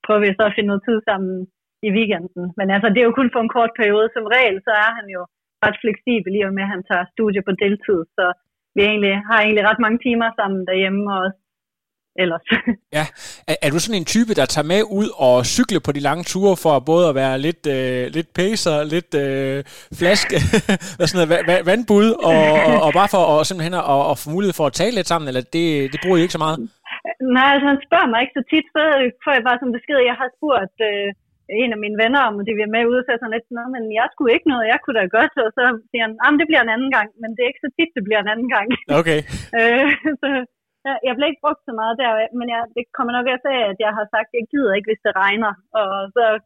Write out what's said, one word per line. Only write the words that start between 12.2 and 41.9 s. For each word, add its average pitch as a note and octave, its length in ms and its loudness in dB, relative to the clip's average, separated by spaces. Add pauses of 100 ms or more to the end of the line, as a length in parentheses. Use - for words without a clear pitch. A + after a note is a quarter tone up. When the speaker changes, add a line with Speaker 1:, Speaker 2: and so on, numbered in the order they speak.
Speaker 1:
ellers. E3 280 -4
<laughs> - 480 -2
Speaker 2:
Ja. D#3 60 0 (460)
Er, D#3 140 0
er C#3+ 100 2
du F3+ 60 0
sådan G#3+ 200 -4
en D#3 160 -8
type, A3+ 240 2
der C3 140 4
tager D3+ 200 -2
med G#3+ 80 4 (180)
ud G#3+ 80 0 (180)
og B2 80 8 (220)
cykle F#3 300 2
på D3+ 100 -2
de C#3+ 120 -4
lange D#3 240 -2
ture F#3+ 220 4 (100)
for D#3 100 4 (180)
både F3 180 6
at C3+ 120 0
være C3 140 0 (100)
lidt, E3+ 160 -4 (140)
øh, B2+ 280 -2 (120)
lidt D#3+ 120 -4 (100)
pacer, F#3 380 0 (180)
lidt, F3 160 -4 (140)
øh, C3+ 340 -2 (420)
flaske, F#3+ 360 2 (300)
<laughs> - 300 -4
hvad F3+ 120 0
sådan F#3 120 0
noget, D#3 120 4
va-, F3 180 2
va-, F3 200 2
vandbud, G#3+ 380 4 (220)
og, D#3+ 100 6 (280)
og, D#3 80 6 (100)
og D3+ 120 4
bare G3 160 4
for F#3 80 4 (100)
at, D3+ 140 4
simpelthen F3+ 340 -4
at, - 140 -4
at, C#3 80 4 (100)
at B2+ 100 0
få - 120 -12
mulighed F#3+ 260 0
for D3+ 80 2
at - 120 -4
tale A3+ 160 0
lidt F3+ 140 -2
sammen, D#3+ 200 0
eller B2+ 140 -2 (120)
det, E3+ 100 2 (260)
det C#3 100 -8
bruger F3+ 160 4
I D#3+ 60 4
ikke - 140 -4
så D#3 80 -2
meget? D#3 100 -2 (800)
Speaker 1:
Nej, C4 180 6
altså, C#4+ 180 2
han C#4 140 0
spørger E4+ 240 2
mig A3+ 120 0
ikke C4 160 -6
så B3 140 -4
tit, D#4 140 0 (100)
så D4+ 60 2 (420)
får D4+ 120 0
jeg A3+ 120 0
bare B3 100 2
sådan B3 200 -4
besked, C#4+ 200 -2 (120)
jeg A#3+ 120 -4
har B3+ 140 -4
spurgt, A#3+ 400 -2 (140)
øh, G3+ 180 -4 (540)
en B3 140 -2
af G#3 80 -10
mine G#3 180 -6
venner, C4+ 260 2
om G#3 60 -4 (140)
de A3+ 100 -4
vil G#3+ 180 -4
med A#3 140 2
ud, B3+ 100 2
og B3 40 -8
så - 60 -10
er A#3+ 60 0
jeg A#3+ 60 -8
sådan A3 140 -6
lidt, A3+ 200 -10
"Nå, A#3 60 -10 (140)
men A3+ 80 -8 (160)
jeg B3+ 120 0
skulle B3 240 2
ikke E4+ 160 0
noget, A#3 200 0
jeg C#4 80 2
kunne A#3 200 -4
da F#3+ 40 0 (140)
godt," C#4+ 160 2 (120)
og A3 120 -2
så B3 60 2 (260)
siger A#3 160 -4
han, A3 160 -8
"Jamen, C#4+ 180 4
det D#4+ 100 0
bliver C4+ 140 4
en A3+ 120 -2
anden C4 200 -2
gang," G#3+ 120 0 (140)
men A3 120 -8
det A3 80 -8
er B3 100 0
ikke - 140 -14
så C4 100 -4
tit, E4 200 0
det G3+ 100 -6
bliver G#3+ 160 0
en G#3 120 -2
anden A#3 220 -4
gang. G#3 120 -2 (320)
Speaker 2:
Okay. D#3+ 200 0 (180)
Speaker 1:
<laughs> - 200 -4
Øh, A#3 300 4 (340)
så, C4+ 60 -2 (580)
ja, C4+ 80 -2 (120)
jeg B3+ 80 0
bliver D4 160 0
ikke C#4+ 160 -10
brugt D4+ 220 -2
så C4 120 -10
meget A3+ 220 -2